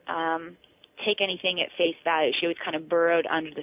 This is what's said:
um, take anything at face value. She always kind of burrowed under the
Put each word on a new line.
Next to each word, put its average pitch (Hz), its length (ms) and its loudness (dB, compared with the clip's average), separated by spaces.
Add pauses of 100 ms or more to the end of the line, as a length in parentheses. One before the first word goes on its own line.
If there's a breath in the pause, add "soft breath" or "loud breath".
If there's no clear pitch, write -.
um, 165 500 -4 (500)
take 208 140 2
anything 185 400 -2
at - 80 -2 (100)
face 170 260 2
value. 156 340 2
She 170 80 0
always 170 180 -2
kind 160 120 -4
of 160 120 -10
burrowed 170 420 4
under 160 200 -2
the 151 120 -8